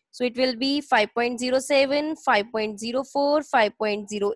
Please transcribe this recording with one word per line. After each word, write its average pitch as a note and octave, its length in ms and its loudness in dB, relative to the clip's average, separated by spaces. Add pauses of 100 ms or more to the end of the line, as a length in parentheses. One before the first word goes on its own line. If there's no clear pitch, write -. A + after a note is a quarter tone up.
(120)
So - 120 -6
it A#3+ 120 -4
will B3+ 200 0
be C#4 240 -2
five A#3+ 320 2
point A#3+ 280 -2
zero B3+ 180 0
seven, C#4+ 580 0
five A3+ 340 2
point G#3+ 300 -4
zero A#3 220 -4
four, C#4+ 400 0
five A3 340 0
point G#3 320 -2
zero G#3 280 -2